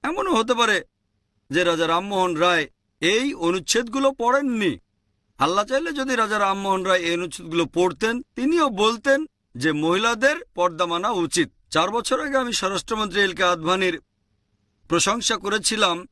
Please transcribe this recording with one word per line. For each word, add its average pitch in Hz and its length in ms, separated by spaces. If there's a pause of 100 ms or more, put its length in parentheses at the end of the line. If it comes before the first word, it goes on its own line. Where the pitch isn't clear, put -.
এমনও 349 320
হতে 226 180
পারে 220 320 (640)
যে 165 140
রাজা 165 240
রামমোহন 185 480
রায় 165 320 (320)
এই 226 340
অনুচ্ছেদগুলো 226 760
পড়েননি। 233 680 (600)
আল্লাহ 185 280
চাইলে 294 260
যদি 269 240
রাজা 214 240
রামমোহন 196 440
রায় 185 160
এই 170 140
অনুচ্ছেদগুলো 170 520
পড়তেন, 196 560 (140)
তিনিও 294 340
বলতেন 226 560 (300)
যে 139 160
মহিলাদের 214 640 (200)
পর্দা 175 300
মানা 175 240
উচিত। 170 420 (180)
চার 170 200
বছর 254 380
আগে 277 100
আমি 240 160
স্বরাষ্ট্রমন্ত্রী 196 680
এল 190 120
কে 185 100
আদভানির 175 580 (880)
প্রশংসা 202 500
করেছিলাম। 196 760